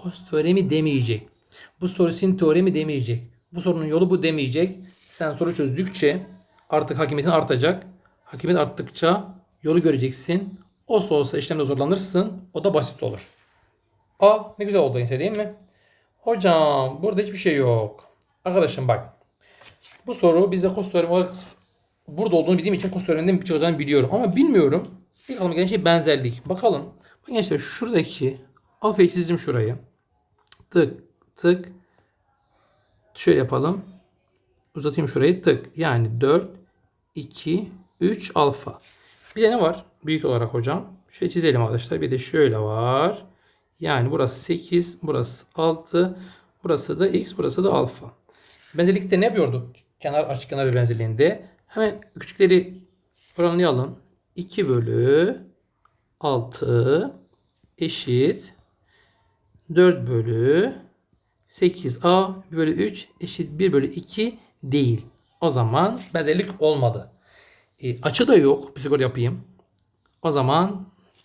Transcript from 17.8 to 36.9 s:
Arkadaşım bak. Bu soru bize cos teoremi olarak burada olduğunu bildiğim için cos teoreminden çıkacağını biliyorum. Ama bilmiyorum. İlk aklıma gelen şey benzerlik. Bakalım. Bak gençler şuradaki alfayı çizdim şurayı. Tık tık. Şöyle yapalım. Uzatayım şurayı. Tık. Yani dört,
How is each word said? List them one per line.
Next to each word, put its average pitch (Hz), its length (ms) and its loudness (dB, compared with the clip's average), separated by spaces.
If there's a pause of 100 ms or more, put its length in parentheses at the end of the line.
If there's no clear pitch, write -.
Arkadaşım 165 420 0
bak. - 260 -2 (920)
Bu 247 80 -8
soru 180 380 4
bize 185 240 0
cos 196 160 -6
teoremi 170 220 2
olarak 180 200 0 (760)
burada 175 280 -2
olduğunu 175 220 4
bildiğim 190 160 0
için 185 160 -4
cos 185 160 -6
teoreminden 175 320 0
çıkacağını 160 420 0
biliyorum. 143 320 2
Ama 196 240 0
bilmiyorum. 185 520 4 (400)
İlk 254 100 -10
aklıma 175 160 -2
gelen 175 120 0
şey 185 200 -2
benzerlik. 147 640 2
Bakalım. 185 320 0 (400)
Bak - 60 -20
gençler 190 320 -2
şuradaki 165 840 -4 (400)
alfayı 190 280 4
çizdim 170 300 -2
şurayı. 120 360 -2 (920)
Tık 160 340 2 (320)
tık. 180 360 0 (1400)
Şöyle 160 240 2
yapalım. 139 480 -2 (880)
Uzatayım 151 340 -4
şurayı. 170 320 2
Tık. - 360 0
Yani 117 440 0
dört, 160 280 2 (640)